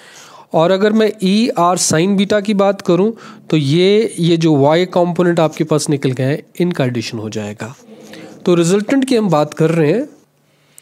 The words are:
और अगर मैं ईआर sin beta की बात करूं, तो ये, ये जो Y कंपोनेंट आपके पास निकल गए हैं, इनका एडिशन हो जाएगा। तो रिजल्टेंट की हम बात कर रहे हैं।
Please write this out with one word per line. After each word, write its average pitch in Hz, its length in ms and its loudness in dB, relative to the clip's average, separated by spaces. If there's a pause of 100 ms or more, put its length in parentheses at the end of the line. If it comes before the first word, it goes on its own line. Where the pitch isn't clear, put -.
(540)
और 170 180 2
अगर 208 220 2
मैं 214 200 2 (100)
ईआर 185 540 2
sin 175 400 0
beta 202 260 0
की 214 100 -4
बात 196 280 0
करूं, 185 300 0 (380)
तो 160 80 0
ये, 180 640 2
ये 170 180 2
जो 165 180 2
Y 151 380 2
कंपोनेंट 175 460 0
आपके 156 240 0
पास 156 260 -2
निकल 139 220 -2
गए 127 120 -4
हैं, 139 200 -4 (180)
इनका 175 240 -2
एडिशन 117 320 -6
हो 110 120 -8
जाएगा। 107 460 -10 (720)
तो 180 100 2
रिजल्टेंट 208 500 0
की 254 100 0
हम 220 140 0
बात 151 240 0
कर 160 180 0
रहे 160 200 2
हैं। 262 180 -2 (720)